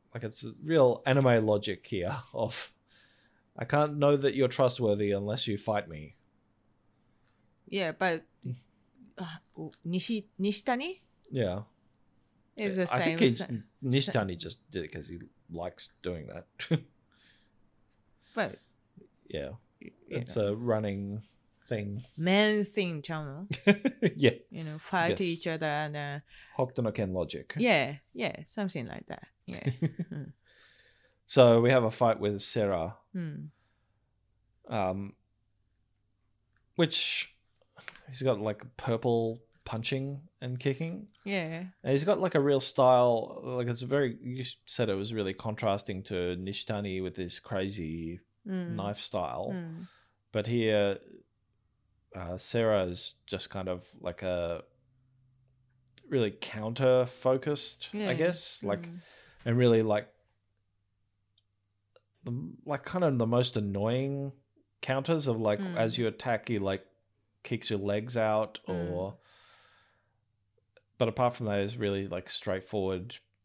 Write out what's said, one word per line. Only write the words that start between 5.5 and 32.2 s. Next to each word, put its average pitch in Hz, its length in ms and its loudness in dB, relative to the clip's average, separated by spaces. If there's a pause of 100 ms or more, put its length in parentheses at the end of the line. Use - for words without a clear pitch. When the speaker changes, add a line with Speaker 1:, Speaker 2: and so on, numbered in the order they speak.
Speaker 1:
fight 104 320 -2
me." 76 280 -14 (1500)
Speaker 2:
Yeah, 185 240 -2
but, 170 340 0 (180)
Speaker 1:
Mm. 123 120 -6 (600)
Speaker 2:
uh, 165 220 -10 (480)
Nishi-, 185 400 -2 (120)
Nishitani 247 600 -2 (300)
Speaker 1:
Yeah. 104 320 0 (920)
Speaker 2:
is 196 220 -4
the 185 60 2
Speaker 1:
I 175 200 2
think 165 160 2
Speaker 2:
same 202 100 8
Speaker 1:
he's, 117 100 2
Speaker 2:
sa-, - 80 -6 (360)
Speaker 1:
Nishitani 123 520 2
Speaker 2:
sa- 85 40 -12
Speaker 1:
just - 320 -12
did 87 140 -6
it 76 40 -12
'cause 76 200 -12
he 85 120 -12 (300)
likes 85 520 -8
doing 85 240 -8
that. - 200 -14 (220)
<laughs> 160 160 0 (1500)
Speaker 2:
But 196 240 -2 (680)
Speaker 1:
Yeah. 71 260 -6 (280)
Speaker 2:
y-, - 100 -16 (180)
you - 100 -6
Speaker 1:
It's 120 180 -6
Speaker 2:
know. 104 120 0
Speaker 1:
a 104 80 0
running 107 680 -2 (440)
thing. 107 380 -6 (140)
Speaker 2:
Men 208 460 4
thing 180 360 -4
channel. 156 480 -10 (160)
Speaker 1:
<laughs> 202 520 2
Yeah. 135 180 6 (160)
Speaker 2:
You 160 140 -10
know, 151 140 -10
fight 175 320 2
Speaker 1:
Yes. 180 120 0
Speaker 2:
each 170 240 -2
other 160 200 -2
and, 151 300 -2
uh, 143 240 -6 (380)
Speaker 1:
Hokuto 127 240 0
no 113 100 0
Ken 101 220 -2
logic. 78 420 -4
Speaker 2:
Yeah, 156 400 2 (160)
yeah, 208 340 -6
something 185 400 -6
like - 200 -12
that. - 220 -14 (180)
Yeah. - 240 -6
Speaker 1:
<laughs> 123 100 -6 (320)
Speaker 2:
Mm. 143 200 -10 (960)
Speaker 1:
So 120 360 8
we 120 80 6
have 131 140 6
a 110 60 2
fight 113 300 4